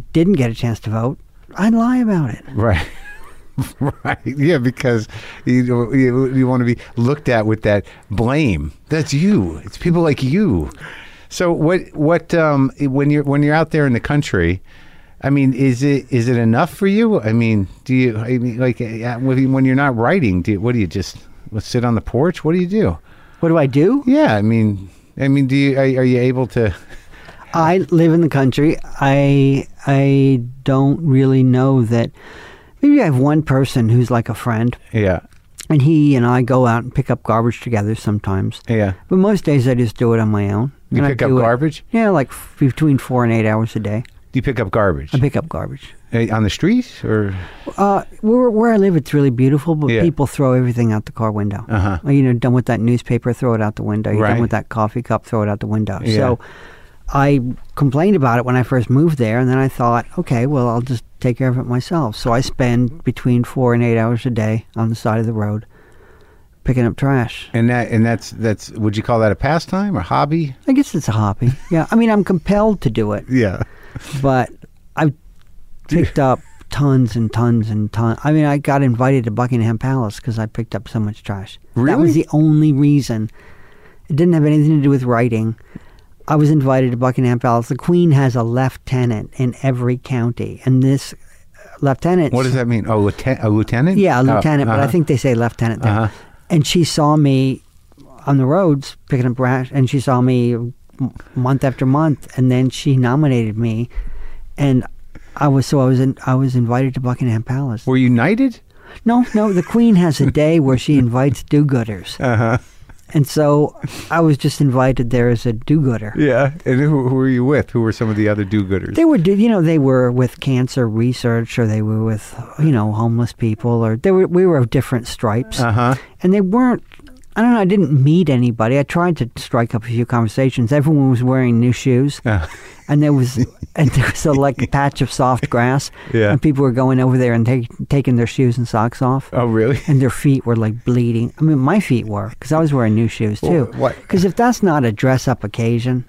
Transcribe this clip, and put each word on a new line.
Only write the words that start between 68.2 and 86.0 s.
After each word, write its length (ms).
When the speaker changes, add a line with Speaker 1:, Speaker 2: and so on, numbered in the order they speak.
Speaker 2:
that's, 400
would 240
you 80
call 160
that 140
a 20
pastime 640
or 40
hobby? 540
Speaker 1:
I 60
guess 240
it's 140
a 20
hobby. 400
Yeah. 220
I 40
mean, 140
I'm 140
compelled 580
to 80
do 220
it. 180
Speaker 2:
Yeah. 340
Speaker 1:
But 280
I've 180
Speaker 2:
<laughs> 380
Speaker 1:
picked 300
up 200
tons 480
and 160
tons 360
and 220
tons. 320
I 80
mean, 140
I 140
got 220
invited 440
to 60
Buckingham 460
Palace 440
'cause 180
I 60
picked 280
up 140
so 140
much 220
trash. 360
That 60
was 300
Speaker 2:
Really? 20
Speaker 1:
the 180
only 400
reason. 580
It 60
didn't 180
have 120
anything 320
to 60
do 60
with 140
writing. 520